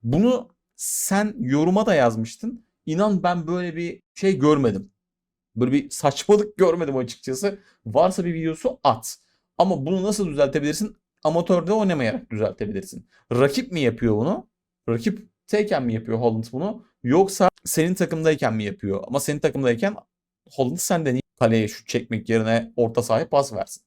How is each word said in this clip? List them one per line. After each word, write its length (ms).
Bunu 460
sen 640
yoruma 460
da 100
yazmıştın. 720
İnan 380
ben 240
böyle 280
bir 260
şey 240
görmedim. 520
Böyle 160
bir 180
saçmalık 680
görmedim 400
açıkçası. 640
Varsa 400
bir 80
videosu 500
at. 340
Ama 280
bunu 180
nasıl 240
düzeltebilirsin? 720
Amatörde 500
oynamayarak 580
düzeltebilirsin. 760
Rakip 400
mi 80
yapıyor 380
bunu? 300
Rakip 380
teyken 360
mi 100
yapıyor 240
Holland 340
bunu? 340
Yoksa 460
senin 280
takımdayken 600
mi 100
yapıyor? 440
Ama 120
senin 200
takımdayken 560
Holland 260
sen 280
de 60
niye 100
kaleye 280
şut 200
çekmek 420
yerine 460
orta 280
sahaya 260
pas 240
versin? 320